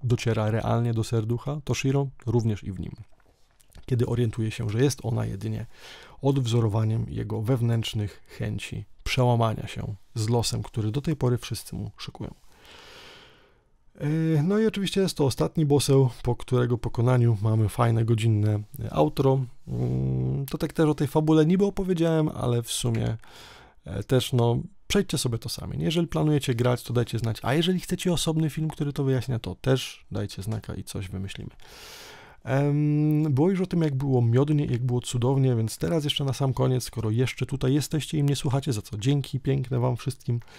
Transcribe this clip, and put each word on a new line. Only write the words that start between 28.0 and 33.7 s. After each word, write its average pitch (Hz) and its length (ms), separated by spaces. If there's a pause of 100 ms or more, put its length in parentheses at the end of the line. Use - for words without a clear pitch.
osobny 156 380
film, 156 180
który 147 240
to 139 120
wyjaśnia, 131 340
to 90 160
też - 560
dajcie 101 320
znaka 110 320
i - 100
coś 95 240
wymyślimy. 98 420 (920)
Em, 147 800 (120)
było 156 160
już 185 100
o 185 60
tym, 175 160